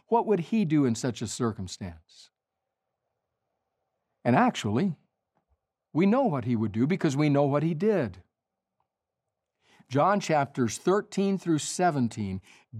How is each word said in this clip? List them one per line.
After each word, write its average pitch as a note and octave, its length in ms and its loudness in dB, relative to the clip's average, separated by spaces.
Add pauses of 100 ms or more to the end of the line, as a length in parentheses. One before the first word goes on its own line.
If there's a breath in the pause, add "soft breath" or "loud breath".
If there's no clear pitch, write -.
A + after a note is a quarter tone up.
What A3+ 200 0
would G#3 120 2
he G#3 260 0
do D3+ 200 2
in A#2 100 2
such B2 260 -4
a A2+ 60 -4
circumstance? F#2+ 1040 -8 (1900)
And B2 120 4
actually, F3 580 0 (1000)
we F3 140 2
know B3 160 2
what D3 220 -2
he B2 100 0
would A2 180 -2
do A2+ 140 0
because E3 300 0
we D3+ 120 2
know C#3+ 140 4
what D3 220 2
he E3 100 0
did. D#3 440 0 (1700 soft breath)
John E3+ 320 2
chapters C#3 600 0
thirteen G3 580 0
through E3 220 0
seventeen A#2 840 -2 (400 soft breath)